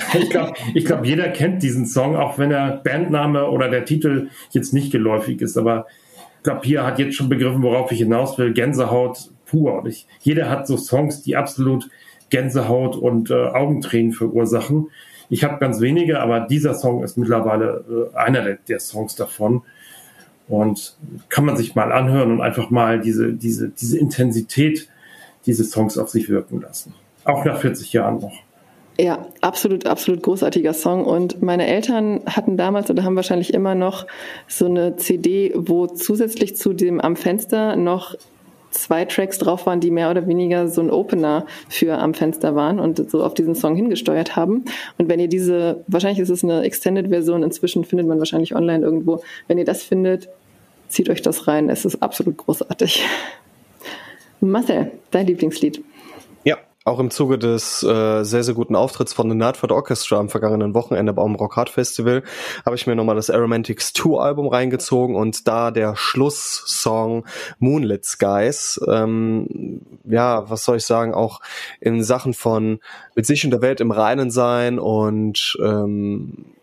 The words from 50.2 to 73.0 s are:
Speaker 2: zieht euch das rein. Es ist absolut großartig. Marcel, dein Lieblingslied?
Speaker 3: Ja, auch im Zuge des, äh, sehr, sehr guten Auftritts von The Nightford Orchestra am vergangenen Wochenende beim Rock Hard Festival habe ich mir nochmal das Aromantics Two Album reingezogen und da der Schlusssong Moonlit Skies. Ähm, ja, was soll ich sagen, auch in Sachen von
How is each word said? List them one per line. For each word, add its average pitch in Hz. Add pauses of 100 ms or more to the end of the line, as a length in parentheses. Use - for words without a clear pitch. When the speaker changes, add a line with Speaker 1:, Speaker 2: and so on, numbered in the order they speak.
Speaker 2:
zieht -
euch 170
das -
rein. 151
Es -
ist -
absolut -
großartig. - (1400)
Marcel, 190 (200)
dein 190
Lieblingslied? 156 (640)
Speaker 3:
Ja, 147 (280)
auch 120
im 127
Zuge 135
des, 113
äh, 110
sehr, 117
sehr 117
guten 113
Auftritts 123
von 110
The 113
Nightford 117
Orchestra 139
am 104
vergangenen 107
Wochenende 107
beim 101
Rock 104
Hard 120
Festival 123 (420)
habe 120
ich 123
mir 120
nochmal 110
das 110
Aromantics 117
Two 151
Album 143
reingezogen 127
und 107
da 117
der 107
Schlusssong 117 (340)
Moonlit 123
Skies. 104
Ähm, 110 (240)
ja, 113
was 110
soll 120
ich 113
sagen, 113
auch 110 (400)
in 113
Sachen 123
von 110 (340)